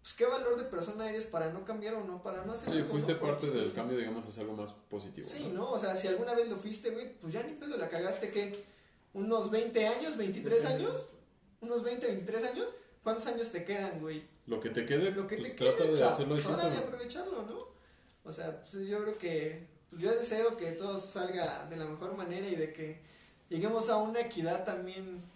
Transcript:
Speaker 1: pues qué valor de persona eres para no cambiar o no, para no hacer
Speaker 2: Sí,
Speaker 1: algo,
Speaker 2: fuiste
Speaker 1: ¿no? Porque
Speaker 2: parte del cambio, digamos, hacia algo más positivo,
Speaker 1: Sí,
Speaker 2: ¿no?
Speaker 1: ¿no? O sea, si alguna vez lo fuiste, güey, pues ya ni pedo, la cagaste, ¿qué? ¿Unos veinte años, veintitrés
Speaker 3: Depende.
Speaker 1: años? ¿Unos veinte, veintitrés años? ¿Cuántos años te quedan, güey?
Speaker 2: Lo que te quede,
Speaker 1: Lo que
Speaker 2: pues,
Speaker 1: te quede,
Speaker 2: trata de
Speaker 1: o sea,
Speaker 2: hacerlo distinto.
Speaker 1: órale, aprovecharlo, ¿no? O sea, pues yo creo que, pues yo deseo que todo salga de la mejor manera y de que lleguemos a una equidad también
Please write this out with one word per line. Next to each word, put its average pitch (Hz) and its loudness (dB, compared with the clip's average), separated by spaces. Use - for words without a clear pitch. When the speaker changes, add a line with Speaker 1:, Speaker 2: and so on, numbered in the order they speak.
Speaker 1:
pues - -4
qué 240 4
valor 247 2
de 247 -2
persona 208 -2
eres 214 -4
para 160 -2
no 196 -6
cambiar 214 -4
o 208 -4
no, 180 -8
para 185 -6
no 214 -4
hacer - -4
Speaker 2:
Sí, 160 4
Speaker 1:
algo, 147 0
Speaker 2:
fuiste 151 2
Speaker 1:
¿no? 160 -2
Porque 147 2
Speaker 2:
parte 147 0
del 107 2
cambio, 123 0
digamos, 113 -2
hacia 107 -8
algo 107 -4
más 104 -6
positivo, 101 -8
Speaker 1:
Sí, - -4
Speaker 2:
¿no? 180 -4
Speaker 1:
¿no? 269 -4
O 220 2
sea, 190 0
si 190 0
alguna 233 2
vez 233 4
lo 196 -2
fuiste, 214 -4
güey, 233 -6
pues 160 -6
ya 226 -2
ni - -6
pedo, - -6
la - -2
cagaste, 185 -2
¿qué? 202 -2
¿Unos 214 2
veinte 226 4
años, 247 0
veintitrés 190 4
Speaker 3:
Depende. 262 2
Speaker 1:
años? - -2
¿Unos 233 0
veinte, 240 0
veintitrés 208 0
años? 415 -2
¿Cuántos 226 2
años 233 0
te 175 -4
quedan, 190 -2
güey? 156 -4
Speaker 2:
Lo 117 0
que 113 -2
te 117 0
quede, 160 4
Speaker 1:
Lo 196 -2
que 214 -2
Speaker 2:
pues, - -2
Speaker 1:
te - -10
quede, - 6
Speaker 2:
trata 170 6
de 156 6
Speaker 1:
o - 6
sea, - 8
Speaker 2:
hacerlo 143 2
distinto. - 2
Speaker 1:
órale, - 4
aprovecharlo, 359 -4
¿no? 233 -8
O 160 -10
sea, 160 -6
pues 196 -6
yo 208 0
creo 208 -2
que, 160 -2
pues 170 -6
yo 202 4
deseo 226 4
que 170 -2
todo 190 -4
salga 175 -2
de 165 -8
la 160 -4
mejor 175 -6
manera 185 -4
y 185 0
de 156 0
que 156 -8
lleguemos 220 2
a 220 6
una 220 2
equidad 180 0
también 185 -6